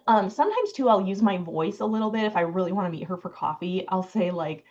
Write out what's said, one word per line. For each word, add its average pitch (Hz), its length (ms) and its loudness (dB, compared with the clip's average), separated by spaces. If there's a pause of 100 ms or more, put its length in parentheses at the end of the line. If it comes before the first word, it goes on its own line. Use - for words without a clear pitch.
um, 208 240 6
sometimes 415 420 0
too, 254 160 0
I'll 208 180 6
use 196 160 -2
my 196 160 4
voice 165 420 -2
a 214 60 -2
little 220 240 0
bit 220 140 -2
if 214 120 0
I 170 60 2
really 175 300 0
wanna 190 180 -2
meet 160 180 -8
her 185 80 -6
for 180 140 -10
coffee. 175 580 -4
I'll 185 140 0
say, 185 280 0
like, 156 400 -4